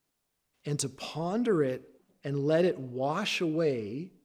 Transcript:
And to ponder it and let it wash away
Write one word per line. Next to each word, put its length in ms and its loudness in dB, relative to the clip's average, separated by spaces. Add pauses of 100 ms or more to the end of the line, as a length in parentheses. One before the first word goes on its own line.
(640)
And 140 -2
to 100 -4
ponder 760 0
it 240 -2 (360)
and 220 -2
let 200 6
it 140 2
wash 600 -2
away 720 0 (140)